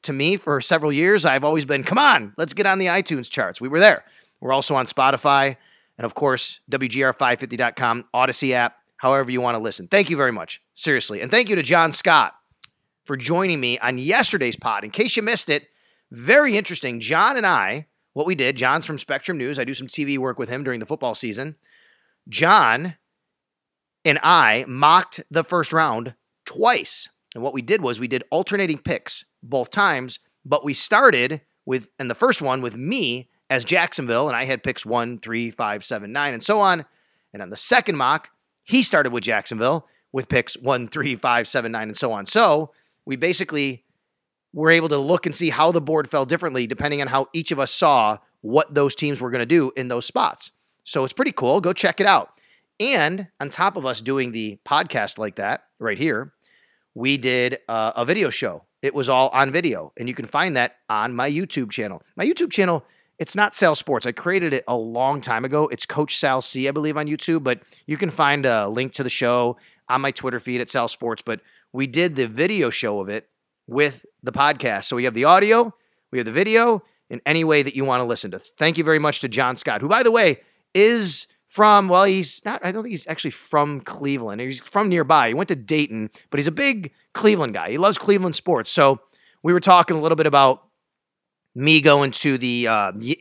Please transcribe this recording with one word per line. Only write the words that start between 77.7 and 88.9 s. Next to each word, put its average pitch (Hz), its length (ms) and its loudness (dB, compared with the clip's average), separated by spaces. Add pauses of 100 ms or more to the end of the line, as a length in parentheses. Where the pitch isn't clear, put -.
you 135 80 -2
wanna 127 200 0
listen 110 280 -4
to. 95 60 -10
Thank - 380 -2
you 160 80 0
very 156 140 2
much 151 220 -2
to 135 80 -4
John 123 280 -2
Scott, 107 240 -4
who, 139 80 -4
by 220 140 4
the 233 80 4
way, 214 300 4 (340)
is 208 520 2 (200)
from, 208 420 6
well, 180 160 6
he's 190 420 0
not, - 180 -8
I 180 80 -4
don't 220 100 -6
think 233 100 -10
he's 170 140 -8
actually 156 260 -6
from 147 500 -2
Cleveland. 120 580 -6
He's 131 180 -8
from 208 300 -2
nearby. 151 400 4
He 113 60 0
went 180 160 -4
to 180 40 -4
Dayton, 117 540 -4 (220)
but 143 80 -4
he's 143 80 0
a 160 40 -2
big 214 420 -2 (200)
Cleveland 175 400 2
guy. 90 180 -6
He 120 60 -4
loves 196 220 2
Cleveland 185 360 2
sports. 131 360 -2
So 139 300 4 (420)